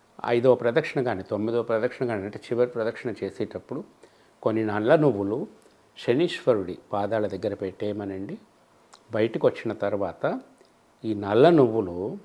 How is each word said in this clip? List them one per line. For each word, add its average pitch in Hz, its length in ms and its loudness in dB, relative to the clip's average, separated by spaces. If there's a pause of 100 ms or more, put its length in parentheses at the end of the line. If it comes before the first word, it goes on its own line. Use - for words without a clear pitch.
(260)
ఐదో 120 280 4
ప్రదక్షిణ 123 480 0
కానీ 110 200 -2
తొమ్మిదో 110 400 -2
ప్రదక్షిణ 117 440 -2
కానీ, 110 160 -2
అంటే 104 160 -8
చివరి 120 280 0
ప్రదక్షిణ 117 480 -4 (100)
చేసేటప్పుడు 104 600 -8 (580)
కొన్ని 110 220 0
నల్ల 107 320 4
నువ్వులు 120 500 2 (600)
శనీశ్వరుడి 120 720 0 (140)
పాదాల 104 340 -2
దగ్గర 98 280 -4
పెట్టేయమనండి. 101 840 -8 (760)
బయటకు 113 340 0
వచ్చిన 113 260 -2
తర్వాత 104 680 -4 (640)
ఈ 110 100 -4
నల్ల 104 360 6
నువ్వులు 113 760 2